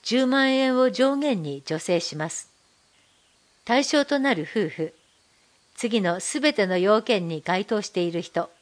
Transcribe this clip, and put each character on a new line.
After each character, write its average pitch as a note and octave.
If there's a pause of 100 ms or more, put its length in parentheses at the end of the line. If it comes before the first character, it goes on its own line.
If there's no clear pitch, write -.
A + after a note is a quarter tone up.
十 B3+
万 C4+
円 C4
を B3+
上 C4+
限 C#4
に C#3+
助 D#3
成 F3
し -
ま D#3
す。 - (1160)
対 B3
象 C#4+
と C#4+
な C4+
る D#3+
夫 G3
婦。 - (840)
次 A3+
の F3+
す -
べ D4
て G#3
の F#3
要 G#3
件 G3+
に D#3+
該 F#3
当 G#3+
し -
て F3+
い F3
る E3+
人。 E3+ (120)